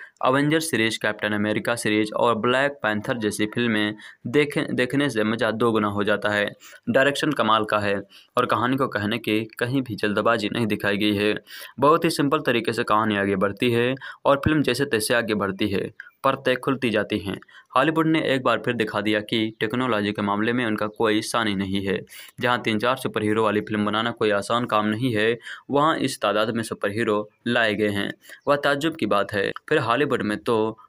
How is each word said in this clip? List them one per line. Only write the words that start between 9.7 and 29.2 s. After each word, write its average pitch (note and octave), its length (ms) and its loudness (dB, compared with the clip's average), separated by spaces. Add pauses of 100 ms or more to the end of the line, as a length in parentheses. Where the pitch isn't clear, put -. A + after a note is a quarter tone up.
भी A#2 120 -8
जल्दबाजी G#2 540 0
नहीं A#2 180 -2
दिखाई G#2 300 0
गई G#2 180 2
है। G#2 200 2 (460)
बहुत D#3+ 240 4
ही E3 60 4
सिंपल D3+ 280 2
तरीके A#2 340 0
से A2+ 120 -2
कहानी G#2+ 320 2
आगे G2 200 2
बढ़ती G2+ 340 0
है A#2+ 240 0 (300)
और C#3 120 4
फिल्म D#3 260 2
जैसे B2+ 220 0
तैसे A#2 300 0
आगे A2 200 0
बढ़ती G2 340 -2
है, F#2+ 220 -4 (340)
परतें C3 320 2
खुलती C3 340 -2
जाती G#2 280 0
हैं। F#2+ 220 -8 (360)
हॉलीवुड D#3 300 2
ने D#3+ 160 2
एक C3 200 0
बार A#2+ 160 2
फिर A#2+ 160 -2
दिखा A2 260 -2
दिया G#2+ 200 0
कि A2 400 -4
टेक्नोलॉजी A2+ 520 0
के G#2 100 -4
मामले G#2 300 0
में B2 140 -2
उनका G#2+ 200 -2
कोई A2 360 0
सानी A2+ 320 -2
नहीं G2 320 -2
है। F#2+ 140 -2 (400)
जहां B2 180 0
तीन A2+ 200 0
चार A#2+ 180 2
सुपर A2 260 -4
हीरो G#2+ 220 2
वाली G#2 160 2
फिल्म G#2+ 240 -2
बनाना G#2+ 260 0
कोई A2 200 0
आसान A2 340 0
काम G#2+ 220 0
नहीं A2 280 0
है, A2+ 240 2 (320)
वहां D3 260 2
इस - 240 -4
तादाद G#2+ 300 0
में A2+ 120 -2
सुपर G#2 280 -4
हीरो G#2 400 0 (160)
लाए A#2 280 2
गए G#2 140 0
हैं, G2+ 240 -4 (360)
वह C#3+ 80 4
ताज्जुब C#3+ 400 0
की A2 100 -2
बात G2+ 260 0